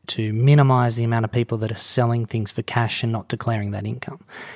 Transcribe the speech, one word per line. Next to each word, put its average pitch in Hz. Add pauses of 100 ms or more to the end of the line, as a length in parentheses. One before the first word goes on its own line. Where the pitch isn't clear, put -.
to 107
minimise 127
the 117
amount 117
of 107
people 117
that 110
are 107
selling 120
things 110
for 117
cash -
and 113
not -
declaring 107
that 104
income. 117 (360)